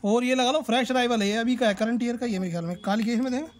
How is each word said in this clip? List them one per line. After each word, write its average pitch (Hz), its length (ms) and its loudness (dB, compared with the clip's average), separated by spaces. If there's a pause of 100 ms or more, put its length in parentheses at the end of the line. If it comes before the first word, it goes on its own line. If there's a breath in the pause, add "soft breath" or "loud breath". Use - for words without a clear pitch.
और 233 200 2
ये 254 100 2
लगा 254 160 2
लो 302 120 0
fresh 240 280 0
arrival 240 320 2
है, 196 60 0
ये 214 80 0
अभी 233 200 0
का 247 120 2
है, 202 60 2
current 220 280 0
year 240 140 -2
का, 240 100 -6
ये 208 120 -2
मेरे 185 120 -2
ख्याल 170 140 -4
में 175 140 -4
काल 208 240 0
केस 226 180 0
में 262 120 -2
देना 285 140 -4 (140)